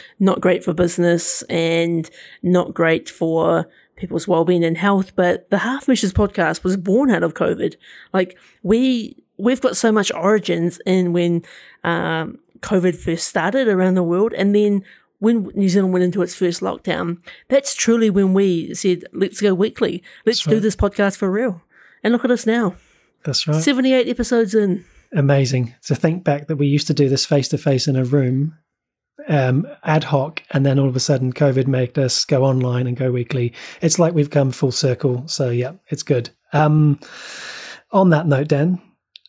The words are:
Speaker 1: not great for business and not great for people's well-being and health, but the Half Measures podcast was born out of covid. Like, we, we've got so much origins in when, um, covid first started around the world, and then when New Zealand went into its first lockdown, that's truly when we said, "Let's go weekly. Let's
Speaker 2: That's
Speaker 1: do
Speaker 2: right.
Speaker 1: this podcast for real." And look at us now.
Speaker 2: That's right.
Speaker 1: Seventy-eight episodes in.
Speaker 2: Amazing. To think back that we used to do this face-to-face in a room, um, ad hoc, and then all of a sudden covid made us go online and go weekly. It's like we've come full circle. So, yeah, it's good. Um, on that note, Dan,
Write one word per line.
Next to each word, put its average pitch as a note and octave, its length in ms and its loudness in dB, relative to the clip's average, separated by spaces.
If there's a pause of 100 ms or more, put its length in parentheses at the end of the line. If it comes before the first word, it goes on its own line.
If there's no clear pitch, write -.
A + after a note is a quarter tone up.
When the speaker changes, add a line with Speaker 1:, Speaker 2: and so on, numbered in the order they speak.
(200)
Speaker 1:
not F#3+ 200 2
great F3+ 220 2
for F3+ 100 -2
business E3+ 760 0
and E3 580 0 (320)
not F3+ 320 2
great E3 360 0
for E3 580 0 (300)
people's F3 320 -8
well-being E3+ 360 2
and E3 140 0
health, G3 380 0
but F3+ 340 0
the G3+ 80 2
Half B3+ 300 -4
Measures A3 240 0
podcast F3 500 -2
was F#3 140 0
born G#3 340 2
out E3+ 140 0
of D#3+ 100 -2
covid. D3+ 400 -2 (380)
Like, F#3 240 -2 (280)
we, A#3+ 520 0 (200)
we've B3+ 240 0
got - 160 0
so A3+ 160 2
much G#3+ 200 0
origins F3 720 0
in F3+ 280 2
when, F3 320 0 (400)
um, E3 560 -4 (180)
covid F#3 380 0
first E3 320 -4
started G3+ 400 0
around F#3 260 2
the F#3 80 2
world, F3+ 300 0
and G3 200 0
then G#3 300 2 (380)
when A3 240 2 (100)
New G3 140 0
Zealand F#3 240 2
went F3+ 120 2
into F3+ 180 0
its F3 120 -6
first F3 260 -2
lockdown, F3 580 -6 (300)
that's C#4 240 0
truly A3+ 380 2
when F#3+ 240 2
we F#3+ 400 0
said, F3+ 380 -2
"Let's - 280 -4
go G3+ 140 2
weekly. G3 480 -2 (240)
Let's A#3 140 2
Speaker 2:
That's - 100 -2
Speaker 1:
do A3 60 4
Speaker 2:
right. A3 60 0
Speaker 1:
this G#3 140 0
podcast G3 400 0
for G3 140 -2
real." G3+ 320 -4 (400)
And A3+ 100 2
look A#3+ 120 0
at B3 80 2
us A#3 140 -2
now. A3 280 0 (500)
Speaker 2:
That's - 220 -4
right. D#3 160 0
Speaker 1:
Seventy-eight C4 460 2
episodes A#3 480 0
in. G3 280 0 (280)
Speaker 2:
Amazing. C3+ 600 2 (140)
To D3+ 80 0
think B2+ 300 -2
back C#3+ 240 -2
that D#3+ 80 -4
we C#3+ 100 0
used C#3+ 220 0
to D3+ 60 0
do C#3 140 4
this C3+ 180 0
face-to-face C#3 600 0
in C3+ 100 0
a C3 80 0
room, C3+ 520 0 (720)
um, C#3 380 2 (160)
ad D#3 220 0
hoc, C#3+ 380 -2 (100)
and C3+ 120 2
then C#3 140 2
all C#3 100 2
of B2+ 80 -2
a C3 40 -2
sudden B2+ 320 0
covid C3+ 340 2
made B2+ 320 -2
us C3 260 0
go C3 200 0
online B2+ 420 0
and B2 100 -4
go C3 140 -2
weekly. B2 420 -2 (300)
It's E3 160 2
like E3+ 160 2
we've D3+ 160 2
come C3+ 220 2
full B2+ 200 -2
circle. B2+ 540 -2
So, C3+ 240 -4
yeah, B2 220 -2 (160)
it's - 160 -8
good. B2 260 -2 (220)
Um, D3+ 480 4 (920)
on F#3+ 180 4
that D#3+ 160 2
note, C#3+ 220 2
Dan, D#3+ 320 0 (480)